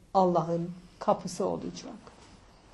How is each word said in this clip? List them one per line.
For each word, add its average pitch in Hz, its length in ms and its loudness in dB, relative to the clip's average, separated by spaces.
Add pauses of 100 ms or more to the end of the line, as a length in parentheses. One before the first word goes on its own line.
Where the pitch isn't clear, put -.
(140)
Allah'ın 170 560 4 (280)
kapısı - 480 0
olacak. 180 480 -6 (800)